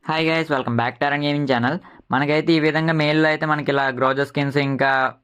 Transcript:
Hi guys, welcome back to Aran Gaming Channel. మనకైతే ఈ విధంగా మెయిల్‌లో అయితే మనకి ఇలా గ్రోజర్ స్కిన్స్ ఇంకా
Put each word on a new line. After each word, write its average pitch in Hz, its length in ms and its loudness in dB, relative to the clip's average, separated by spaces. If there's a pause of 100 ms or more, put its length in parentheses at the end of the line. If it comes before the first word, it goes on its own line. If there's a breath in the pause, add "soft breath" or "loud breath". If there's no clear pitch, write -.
Hi 160 160 -2
guys, 160 280 0
welcome 123 260 -2
back 123 200 -4
to 143 60 0
Aran 143 200 0
Gaming 147 260 0
Channel. 123 240 0 (380 loud breath)
మనకైతే 151 420 0
ఈ 156 100 4
విధంగా 160 340 2
మెయిల్‌లో 156 300 2
అయితే 156 220 -2
మనకి 147 220 -2
ఇలా 139 120 0 (140)
గ్రోజర్ 135 320 0
స్కిన్స్ 143 340 -2
ఇంకా 139 240 0 (340)